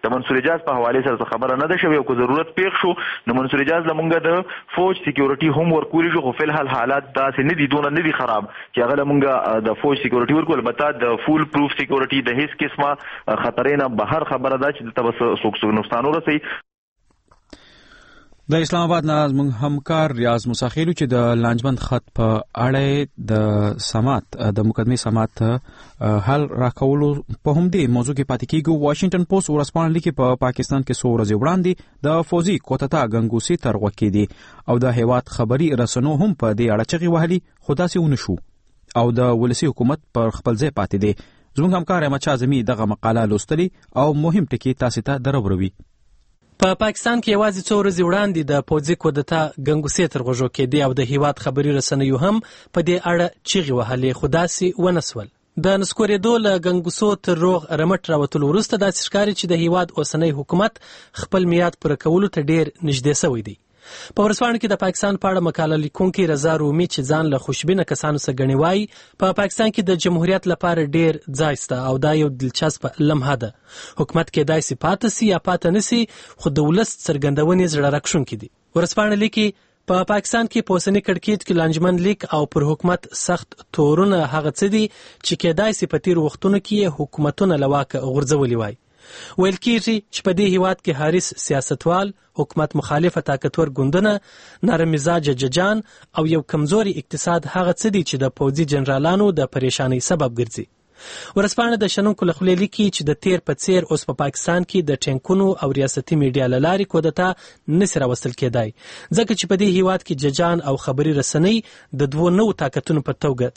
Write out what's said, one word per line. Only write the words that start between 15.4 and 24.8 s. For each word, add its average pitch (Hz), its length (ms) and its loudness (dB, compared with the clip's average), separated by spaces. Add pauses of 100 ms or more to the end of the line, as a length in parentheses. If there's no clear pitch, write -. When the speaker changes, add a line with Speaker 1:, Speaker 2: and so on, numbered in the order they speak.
Speaker 1:
څوک 104 180 0
څوک 107 120 2
نقصان 117 320 -2
ورسوي. 156 340 0 (2000)
Speaker 2:
د 151 60 2
اسلام 165 280 0
آباد 165 220 0
نه 151 220 2
زموږ 139 220 0 (120)
همکار 147 500 0
ریاض 117 360 0
مساخیل 135 440 -2
چې 160 120 0
د 127 120 0
لانجمند 117 640 2
خط - 240 -2 (120)
په 113 120 2 (300)
اړه 139 500 0 (120)
د 110 140 -2 (440)
سماعت، 113 460 0 (340)
د - 20 0
مقدمې 110 360 2